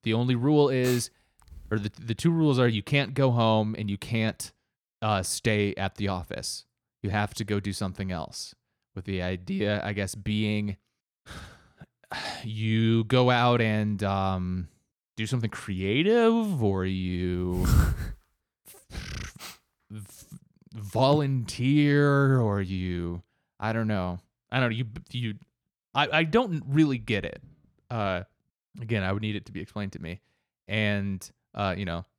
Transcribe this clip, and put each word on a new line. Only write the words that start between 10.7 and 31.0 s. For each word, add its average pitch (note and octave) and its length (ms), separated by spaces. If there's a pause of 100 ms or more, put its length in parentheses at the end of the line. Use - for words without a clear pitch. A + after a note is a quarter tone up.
<sighs> - 1160
you A2+ 600
go B2 260
out A#2+ 300
and, G#2+ 440
um, F#2 640 (480)
do A2 100
something A#2 240
creative, F#3 1120
or G2 240
you F2+ 800
<laughs> - 80 (2250)
v-, G#2+ 100 (720)
volunteer, C#3 1700
or G2+ 200
you, F2+ 640 (380)
I A2 120
don't A2 160
know. F2+ 300 (320)
I B2+ 100
don't B2 100
know. A2 60
You, A#2+ 100 (240)
you, A#2 240 (600)
I, C#3+ 140 (120)
I E3 40
don't E3+ 440
really C#3 300
get G#2+ 260
it. - 180 (480)
Uh, G2 320 (580)
again, A2 220
I F#2 100
would G#2 100
need G#2+ 140
it - 100
to - 60
be - 80
explained G2 320
to - 100
me. E2+ 180 (480)
And, G2+ 600 (260)